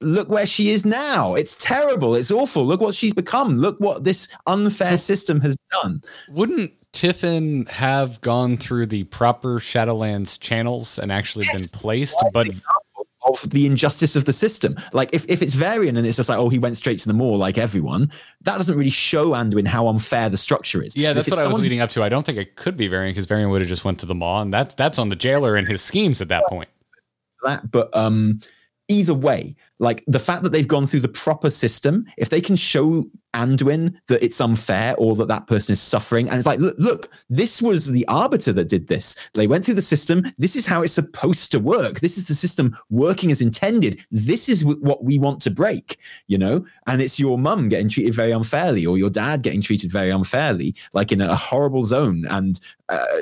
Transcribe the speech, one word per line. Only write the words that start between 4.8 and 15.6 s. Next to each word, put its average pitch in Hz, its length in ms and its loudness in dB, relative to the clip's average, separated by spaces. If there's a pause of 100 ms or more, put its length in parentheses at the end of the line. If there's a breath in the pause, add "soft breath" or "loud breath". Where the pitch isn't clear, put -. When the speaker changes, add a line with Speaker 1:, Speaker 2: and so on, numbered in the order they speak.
Speaker 2:
So 175 40 4
Speaker 1:
system 180 460 0
has 139 140 0 (260)
done." 117 200 -6 (280 loud breath)
Speaker 2:
Wouldn't 208 420 -2 (200)
Tiffin 160 760 0
have 131 560 -2
gone 123 340 2
through 120 300 -2
the 104 180 -4
proper 120 540 0
Shadowlands 110 840 -2
channels 117 580 -4
and 98 140 -6
actually 101 320 -4
Speaker 1:
Yes. 95 160 -2
Speaker 2:
been 90 80 -6 (100)
placed? 120 420 -2
Speaker 1:
That's 762 120 2
Speaker 2:
But 117 120 2
Speaker 1:
the 101 80 -2
example - 540 -4 (200)
of 131 240 0
the 143 160 4
injustice 143 500 2
of 139 80 2
the 139 80 2
system. - 420 0 (200 loud breath)
Like, 131 180 0
if, 160 160 -2
if 175 140 0
it's 143 100 0
Varian 165 460 0